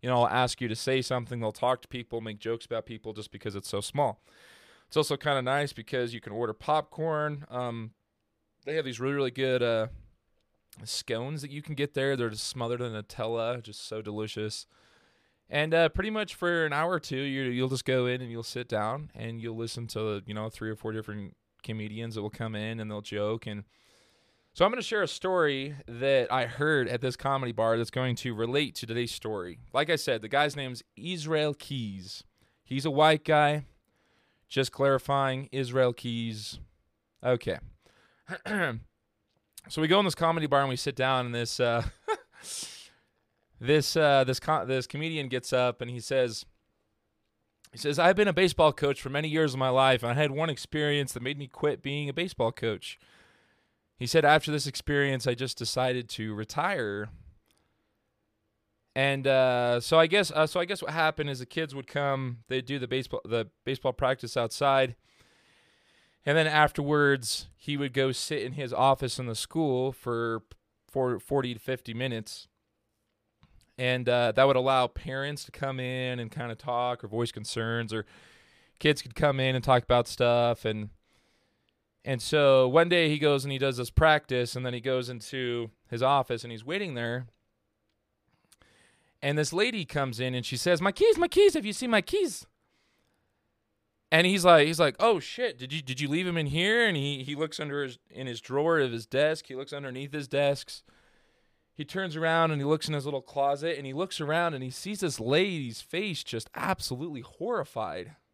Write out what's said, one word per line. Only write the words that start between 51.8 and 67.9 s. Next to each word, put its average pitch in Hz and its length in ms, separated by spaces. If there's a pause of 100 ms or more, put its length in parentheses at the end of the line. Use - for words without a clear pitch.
being 143 260
a 135 60
baseball 165 380
coach." - 460 (1000)
He 123 80
said, 156 180
"After 151 260
this 147 160
experience, 139 600
I 127 80
just 123 240
decided 127 520
to 110 240
retire." 107 760 (1900)
And, 135 300
uh, 127 540
so 160 200
I 165 60
guess, 180 260
uh, 156 140
so 180 120
I 175 60
guess 185 180
what 151 100
happened 156 360
is 135 100
the 123 80
kids 156 280
would 135 120
come, 135 520 (100)
they'd 131 180
do 139 120
the 123 100
baseball, 127 380
the 110 240 (140)
baseball 131 280
practice 131 460
outside, 131 580 (1300)
and 147 100
then 160 100
afterwards, 147 1080
he 143 220
would 139 160